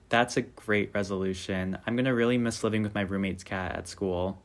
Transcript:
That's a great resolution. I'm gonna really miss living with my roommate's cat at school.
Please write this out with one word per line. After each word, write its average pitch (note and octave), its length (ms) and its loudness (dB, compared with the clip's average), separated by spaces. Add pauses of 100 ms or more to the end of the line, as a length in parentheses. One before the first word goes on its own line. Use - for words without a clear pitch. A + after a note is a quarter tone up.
That's A#2+ 260 4
a C3 60 4
great - 540 0
resolution. F#2+ 880 -2
I'm A2+ 100 0
gonna B2+ 200 2
really A#2+ 240 4
miss A#2 240 0
living A2 180 2
with G#2 140 -2
my G#2 60 2
roommate's G2 420 -2
cat F#2 320 -4
at E2+ 120 -8
school. F#2 580 -2